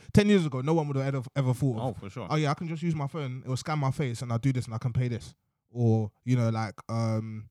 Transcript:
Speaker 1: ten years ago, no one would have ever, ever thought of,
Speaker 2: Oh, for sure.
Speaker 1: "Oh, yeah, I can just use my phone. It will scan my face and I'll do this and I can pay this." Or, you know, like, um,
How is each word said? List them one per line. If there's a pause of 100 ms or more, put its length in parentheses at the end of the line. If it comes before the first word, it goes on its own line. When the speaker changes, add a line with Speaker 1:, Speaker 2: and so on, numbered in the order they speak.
(120)
Speaker 1:
ten
years
ago,
no
one
would
have
ever, (120)
ever
thought
of,
Speaker 2:
Oh,
for
sure.
Speaker 1:
"Oh,
yeah,
I
can
just
use
my
phone.
It
will
scan
my
face
and
I'll
do
this
and
I
can
pay
this." (360)
Or, (120)
you
know,
like, (140)
um,